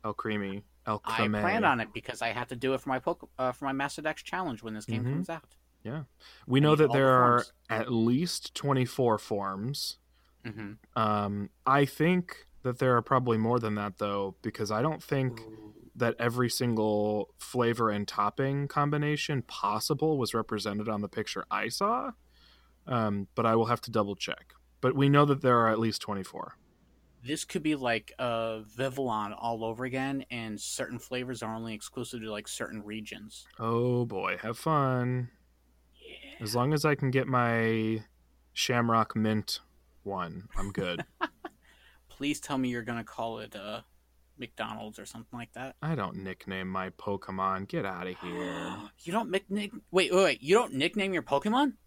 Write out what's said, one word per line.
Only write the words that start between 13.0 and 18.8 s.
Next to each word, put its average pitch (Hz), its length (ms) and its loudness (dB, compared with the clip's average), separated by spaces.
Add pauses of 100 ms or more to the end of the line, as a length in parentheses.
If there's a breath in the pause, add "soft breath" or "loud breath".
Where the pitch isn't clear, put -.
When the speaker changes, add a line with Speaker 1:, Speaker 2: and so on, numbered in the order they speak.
Speaker 1:
probably 123 340 4
more 113 220 4
than 110 160 0
that, 104 240 -4
though, 101 420 -2
because 107 300 -4
I 107 100 0
don't 156 220 -2
think 131 380 0
Speaker 2:
Ooh. - 340 -18 (220)
Speaker 1:
that 117 220 2
every 120 300 2
single 107 920 2
flavor 117 520 2
and 104 180 -2
topping 135 580 0
combination 147 760 0